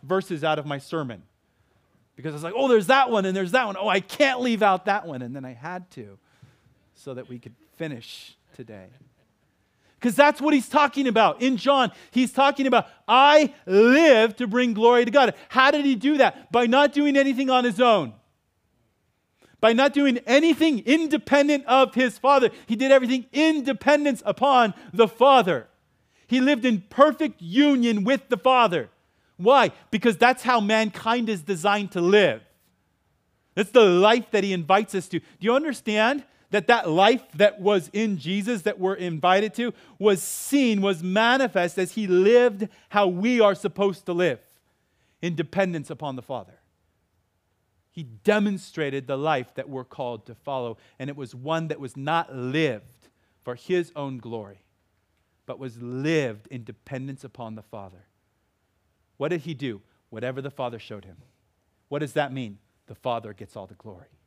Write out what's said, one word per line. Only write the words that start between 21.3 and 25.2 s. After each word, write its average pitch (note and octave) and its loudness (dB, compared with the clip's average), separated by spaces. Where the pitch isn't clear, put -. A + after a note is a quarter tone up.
of C4 2
his B3+ -2
Father. C4 2
He A3+ -4
did C4 0
everything B3+ 2
in D4+ 0
dependence C#4 0
upon A#3+ 2
the A3 2
Father. A3 4